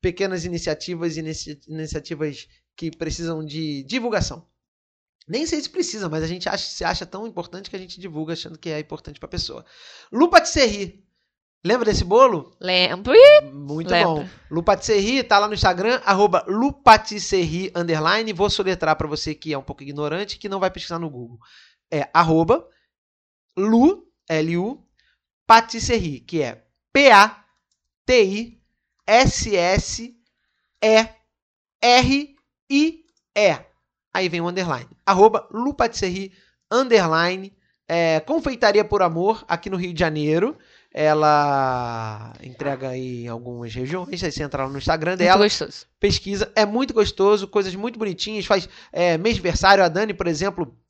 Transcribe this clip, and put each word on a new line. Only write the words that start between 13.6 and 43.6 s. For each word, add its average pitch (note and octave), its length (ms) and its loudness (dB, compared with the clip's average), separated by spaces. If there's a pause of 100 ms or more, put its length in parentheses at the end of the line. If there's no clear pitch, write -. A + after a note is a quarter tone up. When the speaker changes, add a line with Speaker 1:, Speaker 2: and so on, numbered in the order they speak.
Speaker 2:
lembro. E3+ 320 2
Speaker 1:
bom. F#3 60 -12 (220)
Lu E3 120 -4
Patisserie, G#3 600 0
tá G#3 160 4
lá G#3 80 0
no G#3+ 60 -4
Instagram, F#3+ 500 0
arroba G3 420 2
Lu A#3 260 -2
Patisserie F#3+ 1000 2
underline. F3 580 -2
Vou F#3+ 160 -2
soletrar F#3 480 -2
pra D#3 120 -6
você D3+ 260 -8
que D#3 180 -10
é C#3 60 -6
um C3+ 40 -12
pouco C#3+ 200 -8
ignorante, D3 560 -6
que G#3+ 100 -10
não G3 120 -4
vai F#3 100 0
pesquisar F3 300 -10
no E3 100 -6
Google. B2 280 -16 (520)
É D3 240 -4
arroba E3 500 4 (960)
Lu, A#3 460 2 (240)
L D#3+ 280 -2
U, G3+ 300 -8 (600)
Patisserie, A3+ 760 2
que D#3+ 220 -6
é - 220 -8 (280)
P C#4 180 8
A G#3 320 6 (640)
T B3+ 160 4
I G#3 380 -4 (460)
S A3+ 500 2
S F#3+ 600 -2 (680)
E A3 260 4 (760)
R B3+ 540 2 (340)
I D#4 340 0 (320)
E. F#3 220 2 (560)
Aí F#3 140 -2
vem E3+ 120 -4
o E3+ 80 -4
underline. E3+ 400 -6 (160)
Arroba G3+ 480 4
Lu B3 220 -6
Patisserie F#3+ 580 -4 (380)
underline. F#3+ 840 0 (380)
É, E3 300 2
Confeitaria A3+ 640 0
por G3+ 180 0
Amor, F3+ 460 -2
aqui E3 220 -4
no F#3+ 60 -6
Rio F3+ 160 -6
de D#3 80 -12
Janeiro. D#3 560 0 (360)
Ela C3 1400 0 (100)
entrega C3 480 -8
aí B2+ 340 -10
em A#2+ 40 -12
algumas A#2+ 460 -12